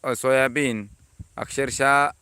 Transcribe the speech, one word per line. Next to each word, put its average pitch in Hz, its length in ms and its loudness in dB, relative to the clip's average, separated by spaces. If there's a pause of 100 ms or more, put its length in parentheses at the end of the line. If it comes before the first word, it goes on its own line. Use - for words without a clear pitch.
अ, 127 120 -2
सोयाबीन 131 720 0 (500)
अक्षरशः 139 680 0 (140)